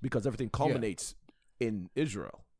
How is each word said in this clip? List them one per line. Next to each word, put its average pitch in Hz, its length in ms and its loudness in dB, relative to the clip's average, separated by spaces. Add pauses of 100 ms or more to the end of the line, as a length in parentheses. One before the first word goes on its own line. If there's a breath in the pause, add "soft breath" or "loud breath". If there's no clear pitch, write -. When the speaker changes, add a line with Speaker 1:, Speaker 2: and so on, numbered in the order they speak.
Speaker 1:
Because 123 260 0
everything 127 280 0
Speaker 2:
Yeah. - 40 0
Speaker 1:
culminates 120 580 0 (440)
in 107 340 0
Israel. 104 520 -2 (120)